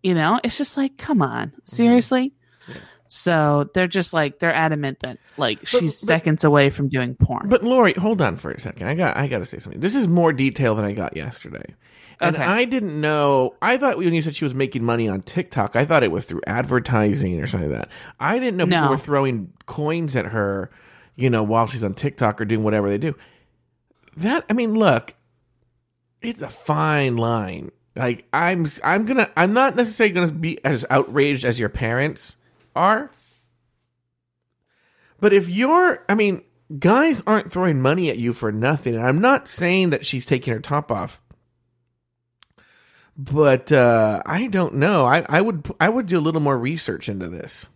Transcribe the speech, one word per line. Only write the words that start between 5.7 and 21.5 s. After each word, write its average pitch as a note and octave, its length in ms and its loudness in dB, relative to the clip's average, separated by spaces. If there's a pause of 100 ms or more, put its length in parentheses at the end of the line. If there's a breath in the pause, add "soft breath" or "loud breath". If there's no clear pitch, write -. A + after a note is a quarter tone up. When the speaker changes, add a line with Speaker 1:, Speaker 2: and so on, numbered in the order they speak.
Speaker 2:
but, G3+ 80 -6
Speaker 1:
seconds D#3+ 360 0
away C#3+ 260 6
from C#3 200 -4
doing B2+ 260 -4
porn. - 340 0
Speaker 2:
but B3 140 4
Lori, A#3+ 300 4
hold G3 280 0
on G2+ 160 0
for C#2+ 140 -10
a - 80 -12
second. - 280 -10
I C#3 80 -4
got, E3+ 220 -2
I C#3+ 100 -2
gotta A#2 200 -4
say - 120 -14
something. - 220 -14
This G#3 140 -2
is A#3+ 120 2
more E3 240 4
detail C3 440 0
than G#2+ 100 -2
I G2+ 80 -2
got G#2 240 -6
yesterday. - 560 -14 (480 soft breath)
And E3+ 160 0
Speaker 1:
Okay. C#3 80 -2
Speaker 2:
I G#3+ 200 2
didn't G#3+ 360 -4
know, C#3+ 600 2
I A#3+ 140 2
thought B3+ 200 0
when E3+ 160 0
you E3 80 0
said D3+ 160 -6
she D#3+ 80 -4
was B2+ 100 -2
making C3+ 300 -2
money A#2 240 0
on F#2+ 140 -4
TikTok, - 520 -4
I B2 100 2
thought D3+ 180 2
it F#2+ 80 2
was E2+ 140 -4
through E2 220 -8
advertising G#2 920 0
or D#2+ 60 -6
something D#2+ 240 -4
like A#1 100 -4
that. - 80 -10 (320 loud breath)
I G3 180 0
didn't B3 180 -2
know F3 100 2
people F3 180 4
Speaker 1:
No. C#3 60 6
Speaker 2:
were C3+ 60 2
throwing C3+ 540 -2 (140)
coins D3+ 500 -4
at G#2+ 120 -2
her, G2+ 420 -4 (460 soft breath)
you B2+ 160 0
know, A2+ 120 2
while A2+ 240 2